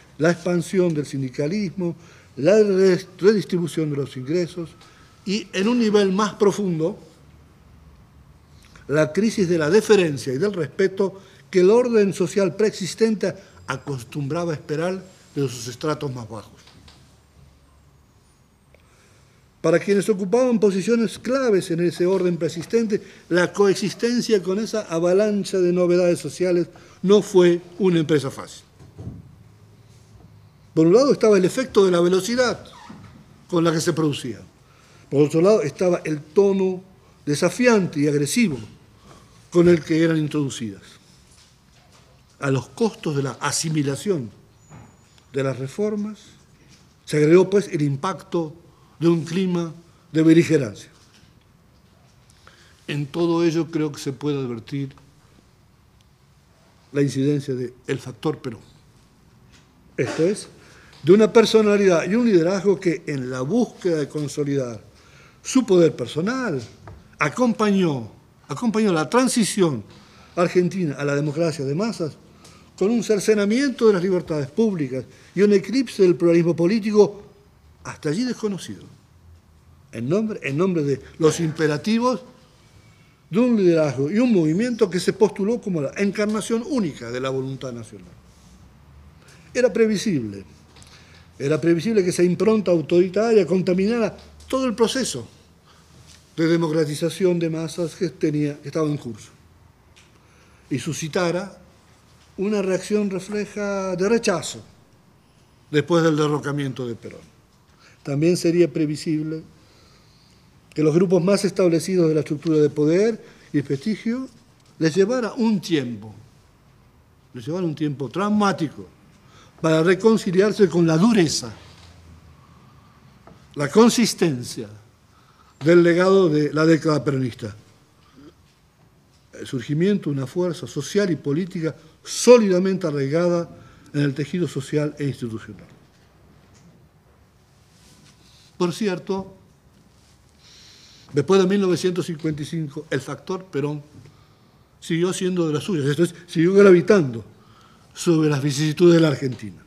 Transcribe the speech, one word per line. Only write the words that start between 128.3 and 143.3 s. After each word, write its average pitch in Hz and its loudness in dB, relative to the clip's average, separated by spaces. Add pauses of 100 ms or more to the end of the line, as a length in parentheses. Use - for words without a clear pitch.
El 107 -16
surgimiento 156 -2
de 139 -4
una 135 -6
fuerza 175 -6
social 185 -2
y 156 -2
política 160 -4 (300)
sólidamente 190 4
arraigada 165 -2 (420)
en 147 0
el 143 0
tejido 156 -4
social 147 -4
e 147 -6
institucional. 110 -10 (3000)
Por 175 0
cierto, 190 -6 (1800)
después 160 4
de 185 2
mil 202 2
novecientos 180 0
cincuenta 156 -6
y 139 -10
cinco, 151 -8
el 139 -2
factor 180 -10